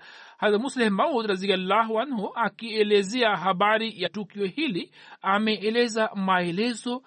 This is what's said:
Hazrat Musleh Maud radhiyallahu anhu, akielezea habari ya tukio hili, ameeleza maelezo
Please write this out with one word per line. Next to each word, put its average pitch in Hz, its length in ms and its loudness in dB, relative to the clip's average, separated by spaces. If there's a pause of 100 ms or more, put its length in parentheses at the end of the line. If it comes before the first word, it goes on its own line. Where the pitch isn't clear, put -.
(400)
Hazrat 208 240 2
Musleh 254 280 0
Maud 226 360 0
radhiyallahu 196 720 0
anhu, 254 340 -4
akielezea 214 1000 2
habari 202 640 0
ya 170 60 0
tukio 202 380 -8
hili, 233 460 -4 (300)
ameeleza 214 920 0
maelezo 202 920 -2